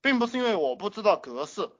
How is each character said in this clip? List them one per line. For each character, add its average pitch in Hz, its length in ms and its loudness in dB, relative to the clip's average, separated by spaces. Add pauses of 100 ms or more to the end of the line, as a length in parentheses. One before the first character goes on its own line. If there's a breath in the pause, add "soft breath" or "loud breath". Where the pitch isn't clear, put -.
并 269 180 2
不 240 80 2
是 247 100 -4
因 254 60 0
为 226 120 2
我 139 200 0
不 185 140 -6
知 214 140 -10
道 196 120 6
格 131 300 -8
式 165 240 -6 (100)